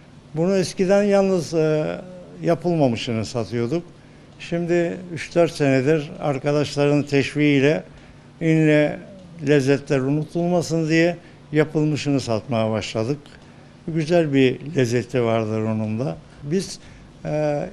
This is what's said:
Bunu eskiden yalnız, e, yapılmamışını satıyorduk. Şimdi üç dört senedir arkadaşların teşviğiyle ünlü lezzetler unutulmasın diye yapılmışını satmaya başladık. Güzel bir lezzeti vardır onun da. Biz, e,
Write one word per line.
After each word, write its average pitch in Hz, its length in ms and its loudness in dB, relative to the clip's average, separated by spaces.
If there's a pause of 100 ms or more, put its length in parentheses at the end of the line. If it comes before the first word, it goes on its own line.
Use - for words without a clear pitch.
(340)
Bunu 180 220 0
eskiden 190 460 2
yalnız, 190 520 2
e, 156 460 0 (420)
yapılmamışını 143 800 0
satıyorduk. 120 600 -4 (560)
Şimdi 175 560 -2 (180)
üç - 200 -10
dört 165 180 4
senedir 143 580 2 (100)
arkadaşların 147 800 0
teşviğiyle 143 800 2 (580)
ünlü 156 560 2 (520)
lezzetler 139 500 2
unutulmasın 156 880 -2
diye 165 280 2 (360)
yapılmışını 147 680 0
satmaya 110 500 -2
başladık. 113 480 -4 (680)
Güzel 160 440 0
bir 135 440 2
lezzeti 123 460 0
vardır 110 400 0
onun 110 380 -4
da. 160 160 -6 (260)
Biz, 165 360 -6 (460)
e, 151 480 -4